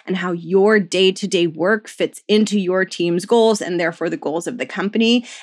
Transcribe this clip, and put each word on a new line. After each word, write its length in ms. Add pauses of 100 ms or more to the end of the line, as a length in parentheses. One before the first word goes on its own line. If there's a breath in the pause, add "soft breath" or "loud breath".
and 120
how 140
your 480
day-to-day 680
work 400
fits 400
into 320
your 240
team's 420
goals 360
and 180
therefore 300
the 80
goals 300
of 100
the 80
company, 600 (180 loud breath)